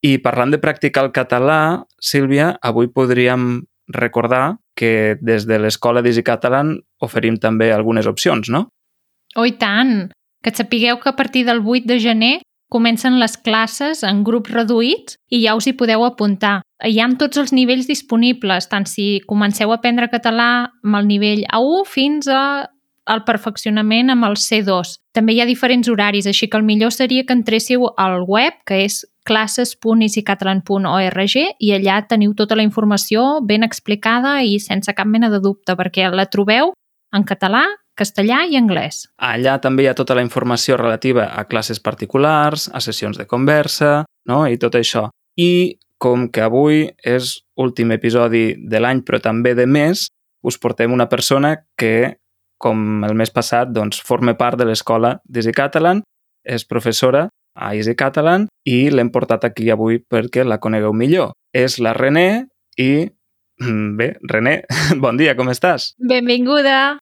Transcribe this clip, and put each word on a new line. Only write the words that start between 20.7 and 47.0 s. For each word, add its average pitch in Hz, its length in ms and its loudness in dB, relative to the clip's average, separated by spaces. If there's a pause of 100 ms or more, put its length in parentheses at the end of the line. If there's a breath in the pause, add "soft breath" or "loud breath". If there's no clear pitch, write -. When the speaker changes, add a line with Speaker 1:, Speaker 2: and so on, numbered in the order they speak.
Speaker 2:
el 202 80 2
nivell 208 400 2
A 226 140 0
u 311 240 2
fins 285 420 -2
a, 277 400 -2 (400)
al 220 180 -2
perfeccionament 214 840 0
amb 240 160 2
el 208 100 -2
C 214 240 0
dos. 185 380 -2 (140)
També 226 200 2
hi 233 80 2
ha 240 80 0
diferents 247 400 2
horaris, 202 380 0
així 202 220 0
que 214 80 -2
el 214 100 2
millor 214 260 2
seria 254 320 0
que 262 80 -2
entréssiu 233 640 2
al 185 240 0
web, 214 420 0
que 196 200 0
és 202 180 -4 (220)
classes 220 520 0
punt 226 300 2
easy 208 160 -2
catalan 190 400 -2
punt 196 240 -2
org 185 480 0
i 262 400 0
allà 196 300 2
teniu 208 340 2
tota 214 180 0
la 220 60 2
informació 214 800 0
ben 214 240 2
explicada 233 800 -2
i 208 160 2
sense 202 340 -4
cap 202 160 -2
mena 226 240 2
de 202 80 0
dubte, 196 320 -2
perquè 185 400 -2
la 190 160 0
trobeu 214 400 2 (440)
en 202 120 2
català, 202 380 0 (300)
castellà 214 520 0
i 302 140 0
anglès. 185 480 -2 (100)
Speaker 1:
Allà 123 440 0
també 135 240 2
hi - 20 4
ha 127 80 0
tota 131 180 -2
la 123 80 2
informació 123 560 0
relativa 117 540 0
a 107 160 -8
classes 110 320 -4
particulars, 147 880 -2
a - 140 -8
sessions 107 340 -6
de 107 80 -10
conversa, 147 800 0 (220)
no? 135 200 0
I 120 140 -2
tot 120 160 0
això. 113 320 0 (320)
I 175 400 2 (140)
com 123 340 0
que 117 160 -2
avui 147 400 2 (140)
és 123 340 -2 (220)